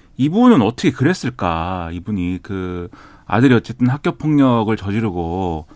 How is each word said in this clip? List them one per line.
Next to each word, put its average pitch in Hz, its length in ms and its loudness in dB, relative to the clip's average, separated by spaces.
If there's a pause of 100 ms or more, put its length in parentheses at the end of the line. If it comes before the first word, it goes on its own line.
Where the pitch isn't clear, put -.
(180)
이분은 190 440 4
어떻게 120 300 0
그랬을까? 92 1040 -4
이분이 90 480 -6
그 90 480 -8 (360)
아들이 123 280 4
어쨌든 120 340 0
학교 147 300 -2
폭력을 127 580 2
저지르고 90 1000 -4